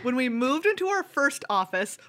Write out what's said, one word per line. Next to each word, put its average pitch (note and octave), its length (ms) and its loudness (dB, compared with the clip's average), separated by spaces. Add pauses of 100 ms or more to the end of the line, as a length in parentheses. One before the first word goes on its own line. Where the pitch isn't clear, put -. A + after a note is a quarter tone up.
When B3 140 0
we B3+ 120 0
moved C4 380 0
into F#4+ 220 2
our G4 160 0
first C#4 440 0
office, F#3+ 480 -2 (120)